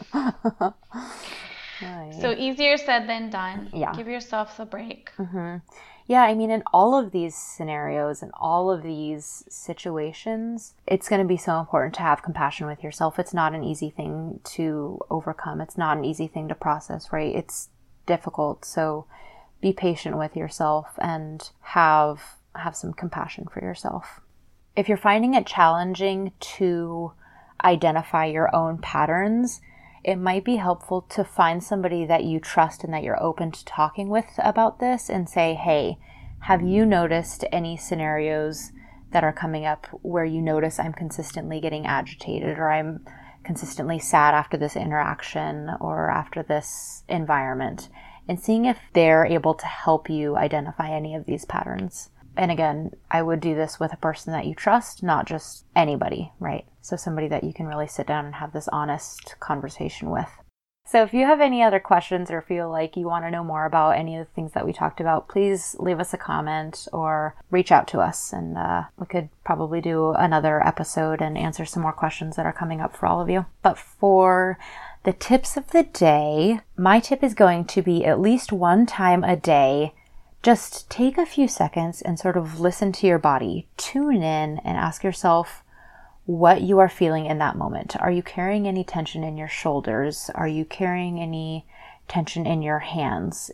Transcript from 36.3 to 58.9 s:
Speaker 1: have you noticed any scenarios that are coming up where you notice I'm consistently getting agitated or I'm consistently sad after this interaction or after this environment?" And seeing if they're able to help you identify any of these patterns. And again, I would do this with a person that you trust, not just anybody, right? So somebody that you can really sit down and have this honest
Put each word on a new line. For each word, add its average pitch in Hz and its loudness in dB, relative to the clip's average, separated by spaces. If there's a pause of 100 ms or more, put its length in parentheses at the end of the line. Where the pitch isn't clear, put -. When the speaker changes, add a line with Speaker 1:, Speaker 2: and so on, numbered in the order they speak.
Speaker 1:
have 185 2
you 196 4
noticed 170 0
any 165 -4
scenarios 156 -4 (400)
that 165 2
are 156 2
coming 156 -6
up 151 -4 (160)
where 170 -2
you 160 -2
notice 156 0
I'm 165 -4
consistently 156 -10
getting 151 -4
agitated 151 -4
or 156 0
I'm 156 -2 (380)
consistently 160 -6
sad 147 4
after 151 0
this 147 -4
interaction 151 -4 (100)
or 160 -2
after 160 -4
this - -6
environment?" 135 -2 (400)
And 180 -4
seeing 226 2
if 254 0 (140)
they're 160 6
able 160 2
to - -10
help - 0
you 151 -2
identify 156 -2
any 156 -6
of 151 -10
these - -6
patterns. - -8 (260)
And 180 0
again, 156 -2 (180)
I 165 2
would 165 0
do 156 0
this 156 -4
with 160 -2
a 165 -10
person 160 -4
that 156 -4
you 151 -4
trust, - 0
not 160 2
just - -10 (100)
anybody, 160 2
right? 151 -6 (160)
So - -6
somebody 156 -4
that 147 -2
you 160 -6
can 165 -8
really 151 -4
sit - -8
down 151 -2
and 147 -12
have 151 -10
this 156 -8
honest - -6